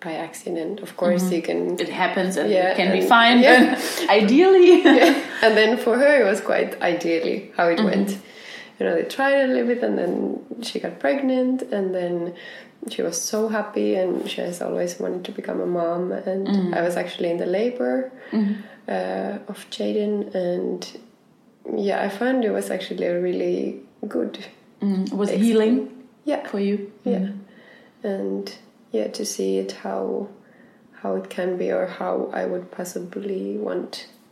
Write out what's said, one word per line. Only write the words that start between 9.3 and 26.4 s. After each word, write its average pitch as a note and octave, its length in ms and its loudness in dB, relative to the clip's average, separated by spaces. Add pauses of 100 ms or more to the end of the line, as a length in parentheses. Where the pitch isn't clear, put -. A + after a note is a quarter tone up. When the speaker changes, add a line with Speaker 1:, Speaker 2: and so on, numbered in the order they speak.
Speaker 1:
a C4 60 2
little B3+ 260 0
bit, A#3 100 -2
and G#3 140 -2
then F#3 160 -2 (480)
she - 180 -8
got - 200 -8
pregnant, C4 600 0 (140)
and F#3 200 -2
then F3 380 -4 (580)
she - 100 -6
was E3+ 200 -4
so A3 260 -2
happy, G#3 480 -2
and F#3 340 -2
she - 120 -6
has F3 200 -6
always - 380 -4
wanted F#3 260 -6
to - 60 -10
become F#3 300 -6
a F3+ 40 -4
mom. F3 460 -2
And F#3+ 360 -4
Speaker 2:
Mm-hmm. F#3+ 260 0
Speaker 1:
I - 80 0
was F3 160 0
actually F3+ 340 -4
in F3 60 -2
the F3+ 80 -4 (140)
labor, B3 520 -2 (200)
Speaker 2:
Mm-hmm. G#3 220 0 (340)
Speaker 1:
uh, F#3+ 460 -4 (180)
of - 200 -14
Jaden, G#3 640 -2
and F3+ 460 -2 (1080)
yeah, - 160 0
I G3+ 40 -2
found B3 360 0
it G3+ 60 2
was G3 180 -2
actually F#3 380 -4
a F3 120 0
really F3+ 640 -2 (260)
good A#3 300 -4 (440)
Speaker 2:
Mm-hmm. F#3+ 240 0
It - 120 -6
was G3 120 0
Speaker 1:
experience. G#3+ 180 2
Speaker 2:
healing A3 280 4 (500)
Speaker 1:
Yeah. D4 220 -2